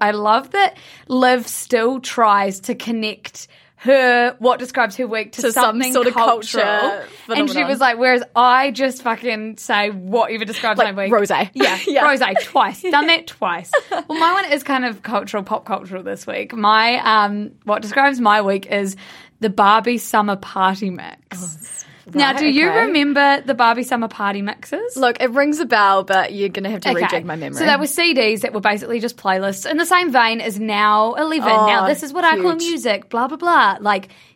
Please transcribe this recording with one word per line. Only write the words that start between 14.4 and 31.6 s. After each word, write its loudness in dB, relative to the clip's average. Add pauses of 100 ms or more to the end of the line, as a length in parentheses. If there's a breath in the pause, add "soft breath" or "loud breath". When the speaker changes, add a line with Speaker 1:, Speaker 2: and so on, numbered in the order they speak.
Speaker 1:
is -2
kind -2
of -6
cultural, -4
pop -6
cultural -8
this -10
week. -8
My, 2
um, -6 (120)
what -2
describes 0
my 4
week -2
is -4 (440 loud breath)
the 0
Barbie 2
summer -2
party -2
mix. -12 (160)
Speaker 2:
Oh, -16 (320 loud breath)
Speaker 1:
Now, 2
Speaker 2:
Right, -2
Speaker 1:
do 0
you 2
Speaker 2:
okay. 2
Speaker 1:
remember 4
the -2
Barbie 2
Summer -2
Party -4
mixes? -8
Speaker 2:
Look, 0
it 0
rings 0
a -2
bell, 4
but 0
you're -2
gonna -6
have -6
to -2
Speaker 1:
Okay. 0
Speaker 2:
rejig -2
my -8
memory. -10
Speaker 1:
So -2
that 4
was -4
C 2
Ds 0
that -4
were -4
basically -2
just -6
playlists -4
in -2
the 0
same 2
vein 2
as -6
Now 2
Eleven. -2
Speaker 2:
Oh, 4